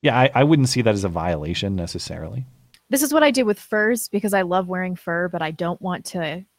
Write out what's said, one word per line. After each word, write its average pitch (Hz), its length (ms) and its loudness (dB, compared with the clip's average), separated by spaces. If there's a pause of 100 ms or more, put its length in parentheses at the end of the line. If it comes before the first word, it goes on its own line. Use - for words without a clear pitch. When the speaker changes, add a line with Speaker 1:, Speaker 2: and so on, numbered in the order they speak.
Speaker 1:
yeah, 127 160 4
I, 131 180 6
I 127 80 6
wouldn't 147 260 4
see 127 120 0
that 110 120 4
as 98 100 0
a 98 60 0
violation 85 640 -2
necessarily. 98 680 -8 (440)
Speaker 2:
This 277 120 0
is 285 120 0
what 302 100 6
I 294 80 6
do 247 140 2
with 208 140 0
furs 220 500 0
because 202 240 -2
I 196 100 2
love 180 240 0
wearing 185 280 -4
fur, 175 340 -4
but 170 120 -6
I 160 100 -4
don't 170 300 -6
want 180 260 -6
to 170 360 -6 (160)